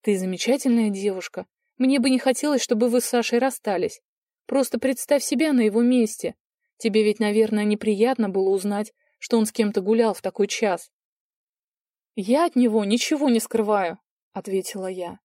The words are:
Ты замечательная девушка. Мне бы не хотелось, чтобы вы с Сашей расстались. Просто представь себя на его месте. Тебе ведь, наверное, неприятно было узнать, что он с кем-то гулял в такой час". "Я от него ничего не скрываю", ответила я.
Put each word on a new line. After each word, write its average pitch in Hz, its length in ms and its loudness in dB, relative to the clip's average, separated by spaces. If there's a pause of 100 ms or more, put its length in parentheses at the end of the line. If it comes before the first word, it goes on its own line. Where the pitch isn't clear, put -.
Ты 202 160 0
замечательная 226 720 0
девушка. 190 580 -6 (300)
Мне 262 220 2
бы 254 100 2
не 254 100 4
хотелось, 269 420 0
чтобы 233 280 0
вы 240 120 2
с - 40 -6
Сашей 240 340 0
расстались. 220 600 -2 (440)
Просто 262 320 0
представь 269 460 0
себя 302 300 0
на 247 80 4
его 214 200 2
месте. 240 540 0 (420)
Тебе 214 260 0
ведь, 208 160 0
наверное, 214 440 2
неприятно 214 640 0
было 190 200 0
узнать, 202 440 -2 (240)
что - 200 -2
он 220 80 4
с 214 60 -8
кем-то 208 300 0
гулял 226 320 2
в - 80 -10
такой 196 260 -2
час". 196 440 -4 (1200)
"Я 233 300 2
от 339 100 -6
него 220 280 2
ничего 262 460 0
не 233 100 2
скрываю", 202 580 -2 (360)
ответила 190 540 -6
я. 180 380 -10